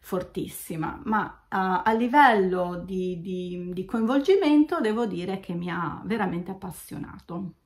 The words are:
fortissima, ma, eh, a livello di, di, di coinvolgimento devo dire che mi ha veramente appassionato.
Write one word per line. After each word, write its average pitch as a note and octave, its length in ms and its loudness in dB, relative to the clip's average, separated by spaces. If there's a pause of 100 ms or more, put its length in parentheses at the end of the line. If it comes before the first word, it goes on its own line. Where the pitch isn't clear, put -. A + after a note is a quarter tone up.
fortissima, - 1040 -6
ma, G#3+ 400 -2
eh, F#3 380 0
a A3 120 2
livello G3+ 880 4
di, F3+ 380 -4
di, F3+ 500 -6
di F3+ 140 -4
coinvolgimento D4 960 4
devo A3+ 240 2
dire F#3+ 340 -4
che F#3 140 -8
mi F3 160 -6
ha E3+ 340 -4
veramente F3+ 460 -2
appassionato. F3+ 1000 -10 (140)